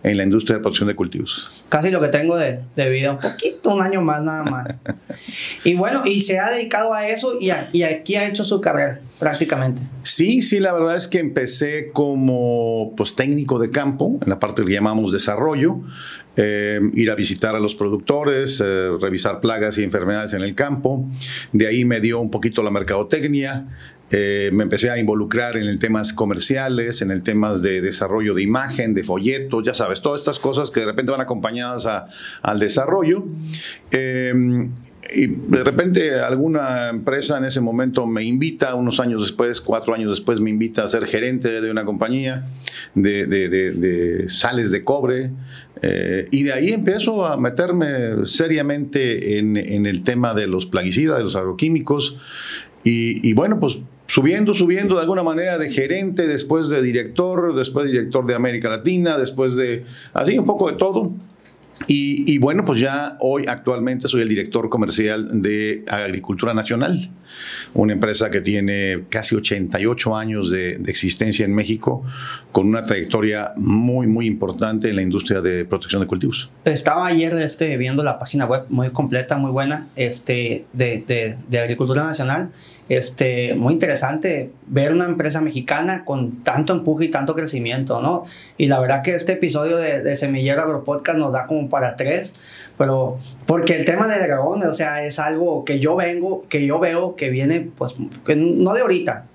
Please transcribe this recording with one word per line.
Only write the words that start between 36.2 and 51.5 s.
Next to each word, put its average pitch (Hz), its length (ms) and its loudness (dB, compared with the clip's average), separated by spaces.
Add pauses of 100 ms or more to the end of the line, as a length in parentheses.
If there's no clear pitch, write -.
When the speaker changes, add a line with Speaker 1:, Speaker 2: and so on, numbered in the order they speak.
Speaker 1:
empresa 135 480 -2
en 131 80 -2
ese 131 160 -2
momento 123 460 0
me 110 160 0
invita, 131 500 0
unos 123 260 0
años 120 220 0
después, 120 400 -2
cuatro 113 320 0
años 110 160 -2
después, 104 300 0
me 110 100 2
invita 113 340 0
a 101 60 -2
ser 113 160 0
gerente 120 560 -2
de 113 80 -2
una 110 160 -2
compañía 127 600 -2 (500)
de, 101 320 4
de, 95 220 2
de, 92 220 2
de 87 580 0
sales 117 420 0
de 95 120 0
cobre. 131 480 0 (520)
Eh, 90 480 -2
y 139 120 2
de 139 100 0
ahí 151 180 0
empiezo 208 540 0
a 147 120 -2
meterme 127 880 2
seriamente 143 1120 0
en, 104 200 2
en 104 280 0
el 92 180 0
tema 120 300 2
de 104 140 0
los 92 180 -2
plaguicidas, 95 520 0
de 117 60 0
los 98 120 -2
agroquímicos. 147 840 0 (680)